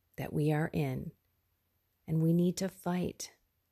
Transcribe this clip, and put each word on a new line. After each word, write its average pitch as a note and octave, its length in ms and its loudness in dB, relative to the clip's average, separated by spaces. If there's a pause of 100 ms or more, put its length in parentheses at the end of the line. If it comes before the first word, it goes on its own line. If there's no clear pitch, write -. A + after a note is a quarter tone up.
(180)
that - 160 -6
we D3+ 180 2
are D3+ 220 2
in, C#3 380 -2 (960)
and D#3+ 140 2
we E3 120 4
need F3 240 2
to F#3+ 100 -2
fight - 640 -6 (400)